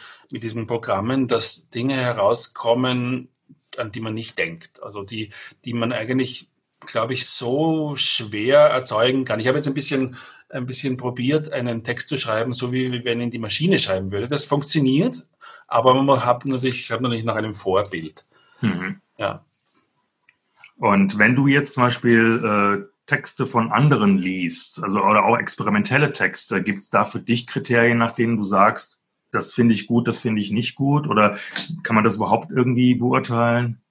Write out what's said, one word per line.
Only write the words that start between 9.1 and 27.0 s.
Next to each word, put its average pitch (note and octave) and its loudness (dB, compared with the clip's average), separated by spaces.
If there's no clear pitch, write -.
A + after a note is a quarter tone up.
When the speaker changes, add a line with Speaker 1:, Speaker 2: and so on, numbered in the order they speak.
Speaker 1:
kann. A2+ -2
Ich A2+ 0
habe C#3 2
jetzt D3 0
ein C3+ -2
bisschen, C3 0
ein B2+ -8
bisschen B2+ 0
probiert, B2+ -2
einen A#2+ -4
Text A#2 -2
zu C#3 -2
schreiben, A#2 -2
so B2 0
wie, B2+ -2
wie A#2+ -6
wenn A#2+ -2
ihn A#2+ -4
die A#2 -10
Maschine D3 2
schreiben F#2+ 0
würde. G2+ -4
Das C#3+ 0
funktioniert, D3 0
aber B2 4
man C3 2
hat B2 0
natürlich, B2+ -2
schreibt A#2 -4
natürlich A#2 -4
nach A2+ -2
einem G#2+ -4
Vorbild. F#2 -4
Speaker 2:
Mhm. F#2+ -4
Speaker 1:
Ja. G#2 -6
Speaker 2:
Und G2+ 2
wenn A2+ 6
du C#3 2
jetzt C#3+ 2
zum B2+ 2
Beispiel, A2+ 2
äh, - -20
Texte - -2
von A2+ 0
anderen G#2+ 4
liest, F#2 -4
also, G2+ 0
oder G#2 4
auch A2+ 2
experimentelle G#2+ 0
Texte, - -2
gibt's G2 -6
da G2+ 2